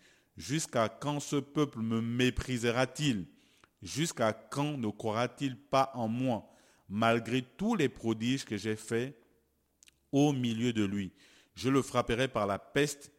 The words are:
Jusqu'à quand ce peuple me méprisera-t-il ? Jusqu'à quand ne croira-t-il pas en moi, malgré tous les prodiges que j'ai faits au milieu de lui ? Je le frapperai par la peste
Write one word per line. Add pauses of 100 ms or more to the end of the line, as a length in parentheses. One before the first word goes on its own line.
(360)
Jusqu'à
quand
ce
peuple
me
méprisera-t-il ? (560)
Jusqu'à
quand
ne
croira-t-il
pas
en
moi, (380)
malgré
tous
les
prodiges
que
j'ai
faits (920)
au
milieu
de
lui ? (420)
Je
le
frapperai
par
la
peste